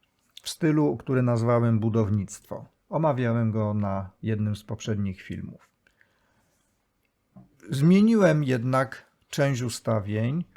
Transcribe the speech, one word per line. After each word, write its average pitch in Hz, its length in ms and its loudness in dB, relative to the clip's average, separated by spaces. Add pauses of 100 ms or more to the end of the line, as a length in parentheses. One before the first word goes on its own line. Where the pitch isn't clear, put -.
(420)
w - 80 -12
stylu, 151 480 2
który 127 260 0
nazwałem 117 560 2
budownictwo. 107 840 -2 (240)
Omawiałem 123 600 0
go 107 220 -2
na 98 360 -4 (140)
jednym 107 320 -2
z - 80 -12
poprzednich 101 580 -6
filmów. - 480 -14 (2000)
Zmieniłem 180 720 4
jednak 127 640 -2 (240)
część 139 320 0
ustawień 113 840 -4 (120)